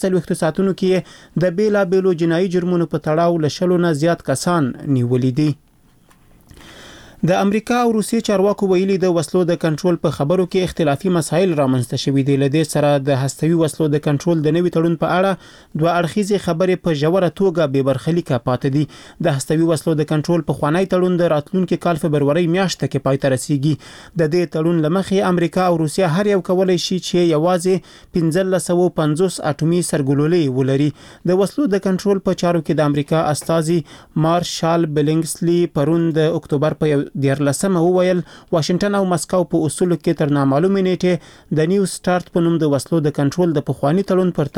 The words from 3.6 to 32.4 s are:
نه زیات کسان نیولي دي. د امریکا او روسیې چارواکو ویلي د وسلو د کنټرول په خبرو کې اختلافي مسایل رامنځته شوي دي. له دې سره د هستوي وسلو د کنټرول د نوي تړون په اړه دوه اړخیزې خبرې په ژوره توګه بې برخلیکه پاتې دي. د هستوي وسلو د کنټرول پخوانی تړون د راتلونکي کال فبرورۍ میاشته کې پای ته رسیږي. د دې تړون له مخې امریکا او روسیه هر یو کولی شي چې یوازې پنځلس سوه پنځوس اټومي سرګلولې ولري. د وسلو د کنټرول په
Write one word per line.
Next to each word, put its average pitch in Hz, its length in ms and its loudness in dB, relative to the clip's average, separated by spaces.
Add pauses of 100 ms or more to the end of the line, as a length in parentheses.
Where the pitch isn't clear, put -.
نه 160 180 0
زیات 170 260 0
کسان 151 400 0 (280)
نیولي 123 420 0
دي. 151 80 2 (1800)
د 175 40 2 (120)
امریکا 214 340 0
او 240 160 2
روسیې 220 320 -2
چارواکو 202 420 0
ویلي 190 320 2
د 185 140 2
وسلو 170 340 0
د 170 140 0
کنټرول 165 420 0
په 156 140 -2
خبرو 175 340 0
کې 185 160 0
اختلافي 151 480 0
مسایل 170 400 0
رامنځته 131 460 0
شوي 139 260 0
دي. 139 140 2
له 143 120 2
دې 156 200 0
سره 143 340 2
د 139 140 0
هستوي 156 400 0
وسلو 156 320 -2
د 147 120 0
کنټرول 160 400 0
د 151 100 2
نوي 175 200 0
تړون 165 260 2
په 165 140 -2
اړه 190 160 2 (480)
دوه 165 160 2
اړخیزې 185 500 -2
خبرې 180 380 0
په 160 160 0
ژوره 170 280 2 (120)
توګه 175 320 2
بې 135 160 0
برخلیکه 151 580 -2
پاتې 127 300 -2
دي. 151 80 2 (420)
د 147 140 0
هستوي 160 320 0
وسلو 160 260 -2
د 147 140 -2
کنټرول 156 400 0
پخوانی 160 420 0
تړون 180 260 2
د 175 140 2
راتلونکي 175 500 -2
کال 170 200 0
فبرورۍ 147 500 2
میاشته 185 340 -2
کې - 200 -4
پای 135 180 0
ته 135 80 2
رسیږي. 143 400 0 (460)
د 156 120 2
دې 175 100 2 (140)
تړون 165 300 0
له 156 100 0
مخې 196 360 0
امریکا 180 360 0
او 170 140 2
روسیه 165 340 0
هر 208 160 2
یو 190 160 2
کولی 185 380 2
شي 185 120 -2 (100)
چې 175 260 2
یوازې 180 420 2 (400)
پنځلس 180 560 0
سوه 175 160 2 (140)
پنځوس 156 360 0 (140)
اټومي 165 380 0
سرګلولې 147 680 0
ولري. 135 320 2 (440)
د 185 120 2
وسلو 285 320 -2
د 190 120 -4
کنټرول 190 420 0
په 180 140 -4